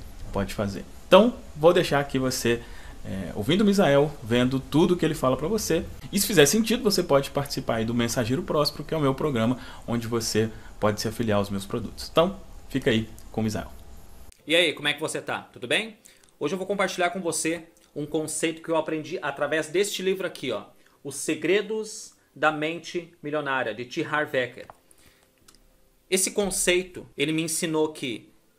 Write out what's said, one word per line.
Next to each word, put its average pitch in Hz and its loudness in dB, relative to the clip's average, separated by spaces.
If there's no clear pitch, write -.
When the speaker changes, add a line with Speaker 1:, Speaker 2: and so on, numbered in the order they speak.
Speaker 1:
pode 101 -2
fazer. 98 -4
Então, 220 8
vou 160 8
deixar 156 4
aqui 135 -2
você, 120 0
é, 98 -8
ouvindo 139 2
o - 6
Misael, 156 6
vendo 123 2
tudo 165 4
que 170 2
ele 160 0
fala 131 2
pra 151 -2
você. 202 0
E 196 2
se - 2
fizer 165 8
sentido, 226 4
você 202 2
pode 139 2
participar 131 -2
aí 113 0
do 117 0
Mensageiro 120 0
Próspero, 156 0
que - -10
é 160 0
o - 0
meu 135 4
programa, 127 0
onde 113 -2
você 110 0
pode 107 2
se 117 -2
afiliar 107 0
aos 98 0
meus 98 -4
produtos. - -8
Então, 180 2
fica 135 0
aí 113 2
com - -2
o 110 0
Misael. 98 -4
Speaker 2:
E 151 0
aí, 165 4
como 147 -4
é 147 2
que - -12
você 151 -4
tá? 104 -6
Tudo 117 -12
bem? 202 -2
Hoje 151 -2
eu 190 -4
vou 190 -8
compartilhar 185 0
com 185 -6
você 165 -2
um 147 -4
conceito 160 -4
que - -10
eu 165 0
aprendi 156 -4
através 147 -2
deste 190 -2
livro 185 0
aqui, 139 -6
ó, 101 -6
Os 143 -10
Segredos 202 -2
da 151 2
Mente 165 -6
Milionária, 139 -2
de 120 -10
T. 151 -4
Harv 147 -2
Eker. 123 -2
Esse 190 2
conceito, 185 0
ele 147 0
me 160 0
ensinou 156 0
que, 123 -8